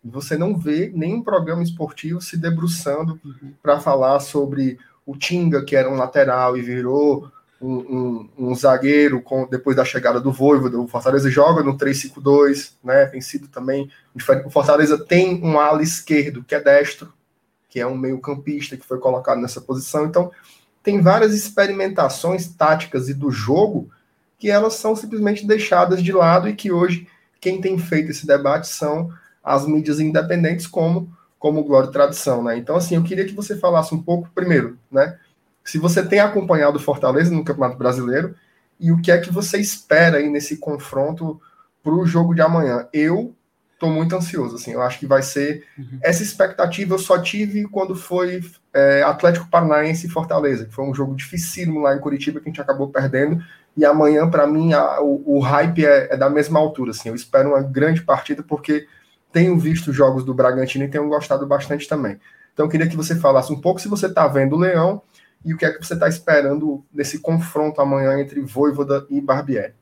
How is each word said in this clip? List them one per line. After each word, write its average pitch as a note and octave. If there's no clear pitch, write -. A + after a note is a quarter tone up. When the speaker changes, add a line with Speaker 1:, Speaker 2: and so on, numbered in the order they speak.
Speaker 1:
E A#2+
você C#3
não F3+
vê E3
nenhum F3
programa E3+
esportivo E3+
se -
debruçando E3
Speaker 2:
Uhum. C#3
Speaker 1:
pra D3
falar C#3
sobre C#3
o C#3
Tinga, E3
que C#3+
era C3
um C3+
lateral B2+
e B2
virou C3
um, B2+
um, B2
um B2+
zagueiro C3+
com, C3
depois B2+
da C3
chegada B2
do C3
Vojvoda. C3
O A#2+
Fortaleza C3
joga D3+
no C#3
três C#3
cinco -
dois, C#3
né? C3+
Tem C3+
sido C#3+
também C3+
diferente. C3+
O -
Fortaleza D3
tem F3+
um D#3
ala D3+
esquerdo, D3
que -
é D3
destro, C#3+
que B2
é A#2+
um C3
meio-campista C3+
que -
foi B2+
colocado B2+
nessa A#2+
posição. C3+
Então, F3
tem G3+
várias G#3+
experimentações F#3+
táticas D3+
e C#3
do C#3
jogo B2+
que G#3
elas G#3+
são A3
simplesmente G#3
deixadas F#3
de F3+
lado F3+
e G#3
que G3+
hoje F3
quem F#3
tem F#3+
feito D#3
esse D3
debate C#3+
são D#3+
as C#3
mídias D3+
independentes, E3
como, E3+
como D3+
Glória C3+
e C3+
Tradição, C#3
né? A#2
Então, A#2+
assim, F3
eu E3
queria F#3
que G3
você G3+
falasse E3
um -
pouco, F3
primeiro, D#3+
né, C#3+
se -
você E3+
tem G3+
acompanhado F3
o -
Fortaleza C#3+
no D#3+
Campeonato C3
Brasileiro B2+
e E3
o E3
que F3+
é F3
que E3+
você G3
espera E3
aí D3
nesse D3
confronto D#3
pro E3+
jogo E3+
de E3
amanhã. D3+
Eu E3+
tô E3
muito E3
ansioso, D3+
assim, A#2+
eu B2
acho B2
que C#3+
vai C3+
ser C#3+
Speaker 2:
Uhum. C3
Speaker 1:
essa E3+
expectativa F#3+
eu F#3
só F3+
tive G#3
quando F#3+
foi, F3+
é, C#3
Atlético E3+
Paranaense D#3+
e -
Fortaleza, D3+
que G#2+
foi C3+
um C#3
jogo C3+
dificílimo E3
lá C#3
em C#3+
Curitiba D3
que -
a -
gente E3
acabou C#3
perdendo, C#3
e D3+
amanhã, D3+
pra D3+
mim, D#3
a, C#3+
o, C#3+
o C#3
hype D3+
é, C#3+
é -
da C#3
mesma D3+
altura, D3
assim, A2
eu A2+
espero C3+
uma C#3
grande C#3+
partida C#3+
porque D3+
tenho F3
visto D3+
jogos C3
do C3
Bragantino C3
e C#3
tenho D3
gostado C#3+
bastante C#3+
também. A#2+
Então, D3+
eu D#3
queria E3
que E3
você D#3+
falasse C3+
um C#3
pouco F#3
se -
você G3
tá E3+
vendo C#3
o -
Leão F#3
e E3
o D#3+
que E3
é D#3
que -
você E3+
tá E3+
esperando D3
nesse C#3+
confronto D3+
amanhã C#3
entre C#3+
Vojvoda C#3
e C#3
Barbieri. C3+